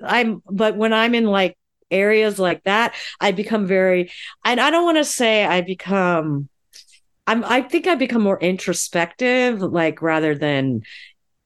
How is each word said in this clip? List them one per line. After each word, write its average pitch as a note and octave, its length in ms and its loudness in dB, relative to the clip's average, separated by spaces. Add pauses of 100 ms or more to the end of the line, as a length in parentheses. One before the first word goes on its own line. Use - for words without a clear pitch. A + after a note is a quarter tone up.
I'm, A3 420 0
but G3+ 320 0
when A3 160 0
I'm A3+ 220 2
in, A3+ 100 2
like, G3 320 0 (320)
areas G#3 480 0
like F3+ 260 -2
that, G#3 300 0 (260)
I G3+ 120 2
become G3+ 340 -2
very, F#3 460 2 (340)
and B3 160 0
I C4+ 80 2
don't E4+ 160 2
wanna D#4 180 2
say A3 400 2
I F3+ 180 2
become, F3 880 -2 (760)
I'm, A3+ 200 0
I B3 160 2
think E4 260 -2
I F4 80 2
become A#3+ 260 0
more G3 180 2
introspective, A3+ 1200 -2
like, D#3+ 440 -2
rather D#3+ 320 0
than, C3+ 480 -2 (640)